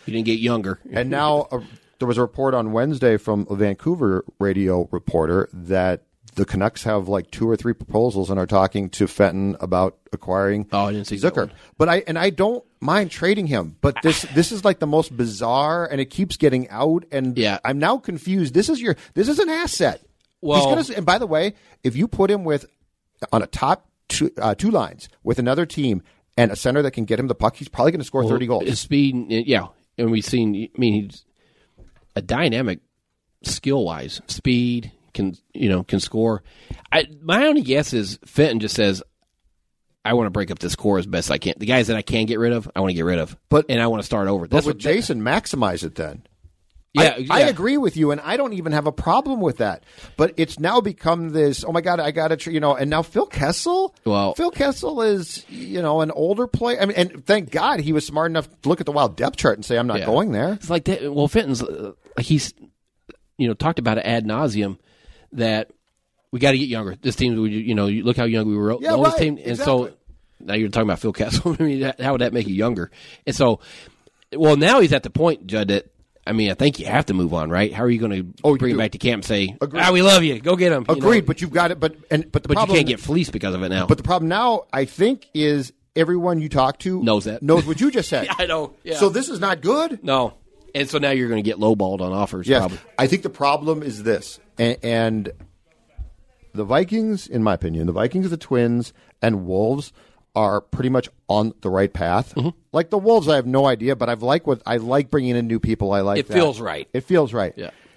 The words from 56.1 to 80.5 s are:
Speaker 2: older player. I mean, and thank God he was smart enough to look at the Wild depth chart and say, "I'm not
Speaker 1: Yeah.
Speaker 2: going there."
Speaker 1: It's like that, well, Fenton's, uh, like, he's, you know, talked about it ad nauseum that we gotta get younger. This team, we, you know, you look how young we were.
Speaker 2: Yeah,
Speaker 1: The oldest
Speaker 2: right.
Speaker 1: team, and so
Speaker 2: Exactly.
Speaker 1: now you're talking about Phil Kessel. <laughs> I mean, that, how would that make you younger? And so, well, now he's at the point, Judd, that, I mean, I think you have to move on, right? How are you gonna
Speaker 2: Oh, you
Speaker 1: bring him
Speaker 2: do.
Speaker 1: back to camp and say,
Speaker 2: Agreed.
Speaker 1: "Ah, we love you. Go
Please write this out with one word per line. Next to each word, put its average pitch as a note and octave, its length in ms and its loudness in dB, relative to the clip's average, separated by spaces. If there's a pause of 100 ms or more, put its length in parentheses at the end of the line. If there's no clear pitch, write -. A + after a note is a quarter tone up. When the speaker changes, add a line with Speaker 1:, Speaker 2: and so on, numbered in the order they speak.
Speaker 2:
older G3+ 380 -2
player. A#3+ 320 -2
I G3 60 2
mean, G3+ 100 -2
and F3+ 280 -2
thank G3 280 2
God A3 260 0
he D3+ 140 -2
was D3+ 120 0
smart D#3 280 0
enough D#3+ 160 -2 (140)
to C3+ 60 -2
look F3 120 2
at E3 60 -8
the D3 60 -2
Wild C3+ 240 2
depth - 200 -2
chart A#2+ 200 2
and G#2+ 80 -10
say, A#2+ 140 0
"I'm A#2+ 80 0
not A2+ 140 -2
Speaker 1:
Yeah. - 60 -6
Speaker 2:
going D3+ 260 2
there." C3+ 220 0
Speaker 1:
It's F#3 160 -10
like E3+ 160 0
that, C#3+ 280 -4
well, D3 140 2
Fenton's, C#3 340 0
uh, G2 300 -8 (240)
like, B2 100 -2
he's, - 280 0 (840)
you C3 80 2
know, A2+ 80 0
talked D#3 240 -2
about A2+ 200 0
it F#2+ 60 -2
ad A2+ 220 -2
nauseum G#2+ 520 -2 (520)
that A2 400 -2 (640)
we B2 80 -4
gotta C3+ 180 4
get C#3 100 -2
younger. G#2+ 320 -6
This B2+ 140 -2
team, A#2+ 260 0
we, A2 100 0
you G#2+ 260 -2
know, G2+ 100 2
you G2+ 160 0
look A#2+ 140 0
how B2 80 0
young A2+ 240 0
we G#2 80 0
were. G#2 240 0
Speaker 2:
Yeah, D4+ 100 -2
Speaker 1:
The D#4+ 60 2
oldest D#4+ 220 2
Speaker 2:
right. - 40 2
Speaker 1:
team, D3+ 220 -2
and A#2+ 120 -4
so C3 280 2
Speaker 2:
Exactly. - 140 -14 (420)
Speaker 1:
now G2 140 -6
you're G#2+ 160 0
talking A2 180 2
about F2+ 100 0
Phil A2 140 -2
Kessel. - 440 -2
<laughs> - 40 -2
I - 20 0
mean, C#3 200 0
that, C3+ 180 -4
how B2+ 100 -2
would C3 100 0
that A#2+ 120 0
make A2+ 160 -2
you F#2+ 80 -4
younger? G#2+ 340 0 (380)
And B2+ 80 -2
so, A#2+ 240 4 (760)
well, D3+ 200 6
now G3+ 240 6
he's D#3 120 6
at C3+ 120 0
the A2 60 -10
point, D#3 360 0
Judd, G2+ 220 -2
that, G2+ 180 0 (400)
I G2+ 60 -4
mean, G#2+ 180 2
I F#2 40 -2
think C#3+ 240 2
you - 80 -8
have A#2+ 200 0
to G2+ 80 -2
move F2 180 0
on, D#2+ 180 -2
right? G2 220 0
How G2+ 100 -6
are B2 80 2
you A#2 80 2
gonna G2+ 240 -4 (220)
Speaker 2:
Oh, D3 80 6
you C3+ 60 2
Speaker 1:
bring B2+ 140 0
him - 40 0
Speaker 2:
do. A2 60 0
Speaker 1:
back G#2+ 100 0
to G#2 60 -12
camp A#2+ 220 0
and - 40 -10
say, G2+ 360 -2
Speaker 2:
Agreed. D3 220 -4
Speaker 1:
"Ah, F3+ 80 4
we F3+ 120 6
love F#3+ 200 8
you. C#3 160 0
Go D#3 160 0